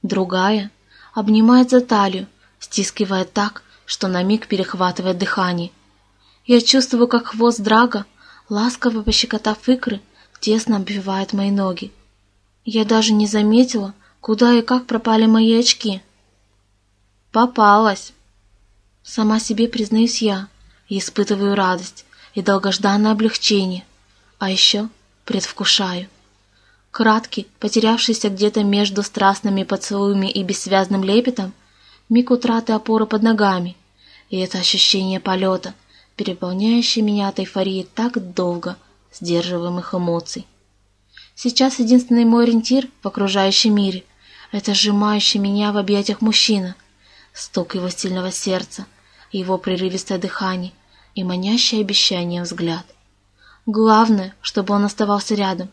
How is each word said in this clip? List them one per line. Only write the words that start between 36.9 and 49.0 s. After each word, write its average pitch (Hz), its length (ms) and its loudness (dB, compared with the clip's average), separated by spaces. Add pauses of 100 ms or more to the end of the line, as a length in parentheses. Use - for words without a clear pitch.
меня 208 280 0
от 196 100 -6
эйфории 190 560 -4
так 220 380 -4
долго – 180 420 -4 (380)
сдерживаемых 175 800 -4
эмоций. 170 520 -4 (880)
Сейчас 254 440 0
единственный 240 460 4
мой 233 180 6
ориентир 240 440 2 (140)
в 202 60 -8
окружающем 196 680 2
мире — 190 280 -2 (480)
это 202 220 -4
сжимающий 208 640 0
меня 202 320 -2
в 208 60 -2
объятиях 202 440 -2
мужчина, 208 540 0 (580)
стук - 420 -8
его 180 140 -6
сильного 185 420 -6
сердца, - 540 -8 (460)